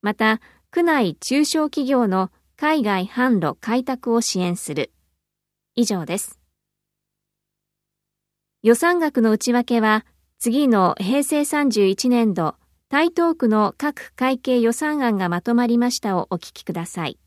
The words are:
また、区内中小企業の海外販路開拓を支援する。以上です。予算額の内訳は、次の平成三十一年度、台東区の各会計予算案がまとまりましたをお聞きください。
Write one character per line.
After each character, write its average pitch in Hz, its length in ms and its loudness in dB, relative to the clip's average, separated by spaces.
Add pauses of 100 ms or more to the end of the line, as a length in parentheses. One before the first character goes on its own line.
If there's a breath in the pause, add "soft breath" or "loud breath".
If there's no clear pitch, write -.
ま 208 100 -2
た、 220 280 0 (280 soft breath)
区 339 140 0
内 269 320 2
中 285 280 0
小 302 260 0
企 269 200 -4
業 247 180 2
の 185 220 0 (260)
海 302 280 0
外 190 240 -2
販 247 320 0
路 156 200 -2
開 247 240 -2
拓 254 300 -4
を 233 80 2
支 - 180 -4
援 180 160 -2
す - 180 -10
る。 139 200 -6 (840)
以 240 100 2
上 180 200 -4
で 180 140 -6
す。 - 200 -12 (2250)
予 226 140 4
算 349 240 2
額 294 220 0
の 226 100 4
内 220 200 0
訳 240 300 0
は、 220 240 2 (340)
次 262 280 0
の 196 320 4
平 254 240 0
成 294 220 0
三 294 240 0
十 214 180 2
一 202 220 0
年 233 240 2
度、 165 220 -2 (340)
台 311 200 2
東 339 260 0
区 254 140 -2
の 214 280 2
各 - 380 -8
会 262 220 -2
計 254 220 0
予 226 120 2
算 302 320 -2
案 226 140 0
が 185 120 -2
ま 175 120 -2
と 233 140 0
ま 240 100 2
り 240 120 2
ま 240 120 2
し - 100 -6
た 196 160 -4
を 175 140 -2
お 185 60 -4
聞 - 180 -10
き - 100 -20
く 170 100 -8
だ 165 120 -6
さ 165 220 -8
い。 - 200 -10